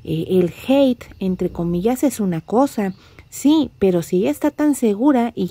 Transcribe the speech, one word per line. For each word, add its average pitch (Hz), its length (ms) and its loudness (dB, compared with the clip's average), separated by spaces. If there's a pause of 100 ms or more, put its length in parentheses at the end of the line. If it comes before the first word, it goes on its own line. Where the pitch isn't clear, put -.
eh, 160 280 -4
el 180 220 2 (140)
hate, 262 380 2 (140)
entre 185 300 -2
comillas, 175 540 -2
es 269 160 0
una 175 220 -2
cosa. 208 520 -2 (360)
Sí, 302 400 0 (100)
pero 180 220 2
si 180 160 -2
ella 233 140 0
está 294 200 -2
tan 302 240 0
segura 233 580 2
y 185 180 -4